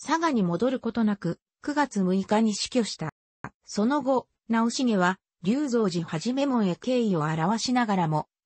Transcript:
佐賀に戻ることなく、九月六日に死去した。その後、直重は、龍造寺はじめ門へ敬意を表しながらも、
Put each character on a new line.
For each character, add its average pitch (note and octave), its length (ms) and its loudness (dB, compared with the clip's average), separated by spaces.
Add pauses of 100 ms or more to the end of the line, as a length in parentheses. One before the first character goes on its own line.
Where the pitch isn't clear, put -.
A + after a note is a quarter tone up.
佐 D#4 160 0
賀 E4 140 2
に A3 100 2
戻 F3 280 0
る B3+ 100 -2
こ A3+ 120 -6
と A#3 120 0
な G#3 120 0
く、 E3+ 220 -6 (220)
九 D4 140 -6
月 G3 260 0
六 F#3 140 2
日 G3 260 2
に G#3+ 140 2
死 - 160 -6
去 A#3 140 0
し - 120 -8
た。 D#3 160 -8 (520)
そ G3+ 200 -2
の C#4+ 160 0
後、 B3+ 260 0 (220)
直 A3+ 220 2
重 A#3+ 260 0
は、 F#3 220 2 (240)
龍 C4 260 0
造 A3+ 220 2
寺 E3 160 -2
は E3 120 -4
じ A#3 140 -4
め C#4 140 0
門 A#3+ 200 2
へ F3 100 0
敬 B3 260 0
意 G3 140 2
を D3+ 40 0
表 D#3+ 380 0
し B3 160 -4
な B3 100 2
が G#3 120 0
ら E3 120 2
も、 D3+ 180 0 (200)